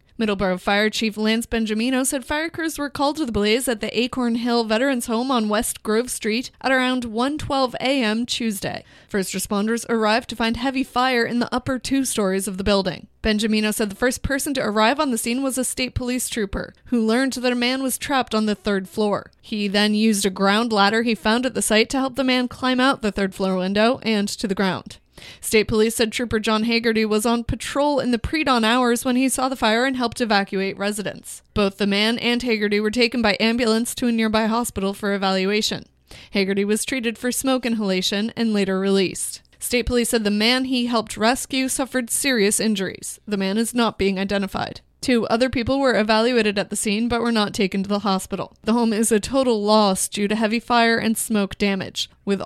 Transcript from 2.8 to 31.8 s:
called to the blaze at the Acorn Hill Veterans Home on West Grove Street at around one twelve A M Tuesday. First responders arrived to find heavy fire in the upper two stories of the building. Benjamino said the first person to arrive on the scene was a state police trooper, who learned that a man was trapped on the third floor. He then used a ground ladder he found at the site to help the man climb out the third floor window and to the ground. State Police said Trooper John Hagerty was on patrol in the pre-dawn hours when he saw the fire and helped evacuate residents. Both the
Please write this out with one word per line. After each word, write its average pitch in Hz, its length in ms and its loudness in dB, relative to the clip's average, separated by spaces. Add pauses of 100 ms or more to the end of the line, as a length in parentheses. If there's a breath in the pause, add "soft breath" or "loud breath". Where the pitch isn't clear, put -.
called 285 260 0
to 311 80 -2
the 233 60 -6
blaze 214 360 2
at 226 140 -2
the 220 180 -4
Acorn 247 360 0
Hill 240 300 2
Veterans 240 420 0
Home 240 240 -2
on 220 180 2
West 220 320 -2
Grove 220 300 0
Street 226 400 -4 (100)
at 262 100 0
around 254 340 2
one 240 340 -2
twelve 269 400 0
A 269 240 0
M 220 240 0
Tuesday. 196 560 -4 (260 loud breath)
First 190 240 -4
responders 214 560 -2
arrived 226 400 2
to 226 60 -8
find 233 220 -2
heavy 262 260 -2
fire 247 420 0
in 233 140 -2
the 240 120 -2
upper 254 280 -2
two 269 260 0
stories 190 420 0
of 190 100 -8
the 190 60 -6
building. 190 440 0 (160)
Benjamino 214 500 0
said 214 160 -2
the 196 60 -12
first 247 260 0
person 277 320 -2
to 269 100 -2
arrive 220 360 2
on 311 100 2
the 240 80 0
scene 240 240 -2
was 269 160 -2
a 262 60 0
state 254 320 -4
police 247 340 -2
trooper, 196 440 -4 (120)
who 240 160 0
learned 240 320 2
that 247 180 -2
a 247 40 0
man 247 260 0
was 262 160 -2
trapped 262 380 -2
on 214 100 2
the 208 100 0
third 196 320 -2
floor. 208 440 -2 (100)
He 208 260 -4
then 208 280 2
used 208 300 2
a 196 60 2
ground 202 400 2
ladder 208 300 4
he 233 140 2
found 233 320 0
at - 80 -4
the 202 80 -2
site 220 280 4
to 269 80 0
help 262 160 -2
the 269 80 0
man 254 240 2
climb 254 320 -2
out 262 220 4
the 208 100 0
third 196 220 -2
floor 190 240 -2
window 208 460 2
and 208 240 0
to - 200 -6
the 190 80 0
ground. 185 420 -2 (420 loud breath)
State - 280 2
Police 220 280 2
said 220 160 0
Trooper 226 280 -2
John 214 240 0
Hagerty 226 440 0
was 214 200 0
on 240 160 0
patrol 285 560 0
in 240 100 0
the 240 80 2
pre-dawn 269 460 0
hours 240 420 2
when 254 100 2
he 262 140 2
saw 254 200 -2
the 262 60 -4
fire 226 300 2
and 269 100 0
helped 240 240 -4
evacuate 196 600 0
residents. 202 640 -8 (100)
Both 202 240 0
the 208 80 0